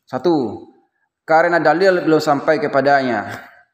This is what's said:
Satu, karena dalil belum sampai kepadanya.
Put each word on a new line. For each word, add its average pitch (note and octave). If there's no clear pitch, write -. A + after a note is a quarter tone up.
Satu, B2+
karena E3+
dalil E3+
belum D#3
sampai D3
kepadanya. C3+